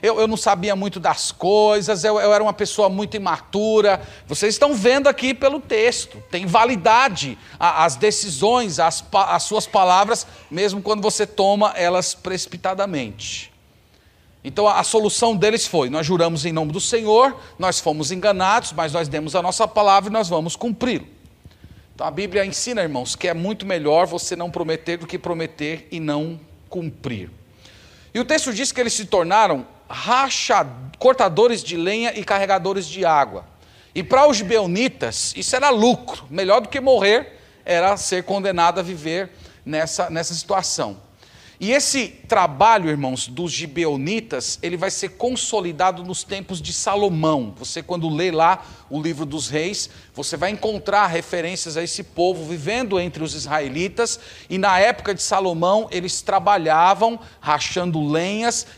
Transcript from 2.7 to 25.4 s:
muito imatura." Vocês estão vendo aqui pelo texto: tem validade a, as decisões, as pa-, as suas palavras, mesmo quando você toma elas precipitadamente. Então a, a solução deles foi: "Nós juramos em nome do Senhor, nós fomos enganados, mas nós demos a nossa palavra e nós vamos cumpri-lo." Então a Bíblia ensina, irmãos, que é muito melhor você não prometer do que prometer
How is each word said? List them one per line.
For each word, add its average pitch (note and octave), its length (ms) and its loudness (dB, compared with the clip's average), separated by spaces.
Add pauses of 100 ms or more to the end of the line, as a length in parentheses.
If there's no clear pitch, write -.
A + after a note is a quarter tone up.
muito G3+ 280 -4
imatura." G3+ 840 2 (240)
Vocês G#3 260 -2
estão C#4+ 220 4
vendo B3+ 340 4
aqui C4+ 240 0
pelo C#4 280 0
texto: A3+ 680 -2
tem F3+ 160 -6
validade G#3 960 2 (180)
a, A#2 280 2
as E3 100 2
decisões, G3+ 880 0
as E3 200 0
pa-, F#3+ 320 0
as E3+ 120 0
suas G#3+ 200 -2
palavras, F#3+ 600 4 (240)
mesmo F#3+ 320 -2
quando G#3 180 -2
você G#3 240 0
toma G3+ 520 2
elas F3+ 380 0
precipitadamente. F#3 1400 -6 (880)
Então G3+ 240 0
a, - 140 4
a - 20 0
solução A3 540 2
deles G#3 320 2
foi: C#3+ 200 0
"Nós D#3 160 -4
juramos E3 400 0
em F3 60 -2
nome D#3+ 220 -2
do F#3 80 -6
Senhor, A3+ 600 2 (200)
nós F3+ 180 0
fomos D3+ 320 -2
enganados, F#3+ 640 0
mas D#3+ 200 -4
nós E3+ 140 -2
demos D3+ 300 -4
a F#3 40 2
nossa F3+ 280 0
palavra G3+ 420 4
e - 20 -6
nós A3 160 0
vamos E3 280 -2
cumpri-lo." A#3 580 -4 (800)
Então D3+ 140 -4
a - 20 -4
Bíblia G3 340 -2
ensina, G#3 380 -4
irmãos, C3+ 320 -4
que - 140 -4
é E3+ 40 0
muito F#3 320 -6
melhor E3 400 2
você E3+ 300 -6
não E3+ 160 -6
prometer E3 480 -4
do E3 80 -14
que F3+ 100 -10
prometer D#3+ 760 -8